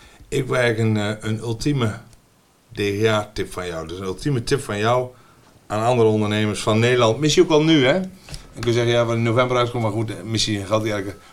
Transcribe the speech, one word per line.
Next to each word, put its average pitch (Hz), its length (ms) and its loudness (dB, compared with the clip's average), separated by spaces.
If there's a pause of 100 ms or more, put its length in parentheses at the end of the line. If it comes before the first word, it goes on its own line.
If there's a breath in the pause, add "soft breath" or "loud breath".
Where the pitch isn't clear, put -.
(280 loud breath)
Ik 135 200 -4
wil 131 100 -2
eigenlijk 113 400 2
een, 104 200 -2
eh, 110 120 -6
een 110 100 -4
ultieme 117 540 -2 (800)
D - 60 -12
G 101 280 0
A-tip 104 460 -2
van 90 140 -8
jou. 80 200 -8
Dus 87 120 -10
een 98 60 -8
ultieme 113 380 -4
tip 135 180 -2
van 104 160 -6
jou 120 300 0 (600 soft breath)
aan 107 160 -2
andere 117 260 4
ondernemers 107 520 0
van 110 180 2
Nederland. 120 400 2
Misschien 151 240 4
ook 160 80 2
al 151 120 4
nu, 156 220 4
hè? 151 140 4 (540 loud breath)
Dan 117 100 -10
kun 117 100 0
je 117 40 2
zeggen, 120 160 0
ja, 120 120 2
wat 117 100 -2
in 117 80 0
november 123 340 2
uitkomt, 120 260 -2
maar 107 80 0
goed, 110 180 -4
eh, 101 140 -8
misschien 104 420 -2
geldt 110 180 0
die 110 100 -2
eigenlijk. 98 400 -8